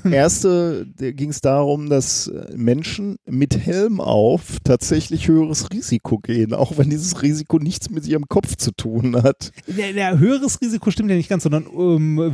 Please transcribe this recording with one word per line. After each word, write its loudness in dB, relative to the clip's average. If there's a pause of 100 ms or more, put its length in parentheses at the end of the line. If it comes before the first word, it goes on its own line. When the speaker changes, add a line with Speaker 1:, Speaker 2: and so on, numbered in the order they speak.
Speaker 1:
<laughs> 2
Speaker 2:
Erste, 2
da -6
ging's -6
darum, 2
dass, 0
äh, -12
Menschen -2
mit 0
Helm 0
auf 2
tatsächlich 0
höheres 2
Risiko -2
gehen, 0
auch 0
wenn 4
dieses -4
Risiko 0
nichts -6
mit -8
ihrem -2
Kopf 0
zu -4
tun 0
hat. 0 (160)
Speaker 1:
Ja, -4
ja, -2
höheres 2
Risiko -2
stimmt -2
ja 2
nicht -2
ganz, -2
sondern, 0 (120)
ähm, 2